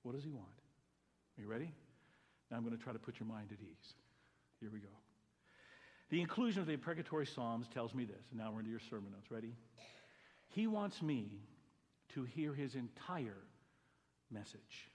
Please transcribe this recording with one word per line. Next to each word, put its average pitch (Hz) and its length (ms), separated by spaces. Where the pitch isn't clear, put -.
What 123 80
does 139 120
he 156 60
want? 107 320
Are 110 60
you 104 60
ready? 143 260
Now 117 60
I'm 117 80
gonna 117 140
try 120 160
to 110 40
put - 220
your 113 80
mind 107 240
at 98 80
ease. - 340
Here 107 120
we 107 80
go. 101 80
The 165 120
inclusion 196 400
of 165 60
the 156 60
imprecatory 156 540
Psalms 120 420
tells 117 260
me 127 100
this, 101 260
and 113 100
now 110 100
we're 110 80
into 110 140
your 113 80
sermon 101 320
notes. - 180
Ready? 113 240
He 214 180
wants 208 340
me 107 460
to 135 160
hear 143 300
his 135 200
entire 120 680
message. - 640